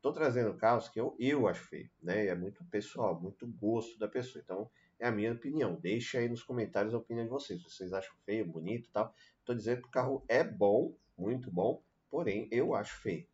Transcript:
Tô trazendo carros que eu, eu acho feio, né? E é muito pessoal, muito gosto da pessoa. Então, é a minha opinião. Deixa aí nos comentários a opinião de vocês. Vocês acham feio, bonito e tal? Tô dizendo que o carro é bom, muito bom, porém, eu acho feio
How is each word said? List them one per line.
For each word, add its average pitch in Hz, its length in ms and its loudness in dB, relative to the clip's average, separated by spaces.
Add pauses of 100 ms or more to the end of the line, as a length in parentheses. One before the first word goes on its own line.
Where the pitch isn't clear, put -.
Tô 143 100 0
trazendo 123 420 2
carros 120 360 4
que - 100 -6
eu, 131 180 0
eu 127 300 4
acho 87 160 0
feio, - 260 -12 (140)
né? 98 220 2
E - 20 2
é 90 80 2
muito 92 300 -8
pessoal, 101 540 -2
muito 98 280 -10
gosto 110 500 0
da 107 100 -2
pessoa. 123 360 -6
Então, 101 260 -6 (300)
é 117 80 0
a 120 40 2
minha 107 200 2
opinião. 120 500 -2
Deixa 117 380 0
aí 120 100 2
nos 117 140 -6
comentários 107 500 0
a 117 40 0
opinião 117 280 -4
de 113 60 -6
vocês. 117 320 -6
Vocês 92 300 -10
acham 95 200 -6 (100)
feio, 107 220 -2
bonito 85 420 -6
e - 40 -20
tal? 107 220 -2 (300)
Tô 123 120 -2
dizendo 120 260 0
que - 60 -20
o - 40 -20
carro 131 360 0
é 127 160 6
bom, 101 500 4 (240)
muito 123 320 -2
bom, 92 320 0 (300)
porém, 110 400 -2
eu 123 240 2
acho 107 260 -4
feio 85 320 -4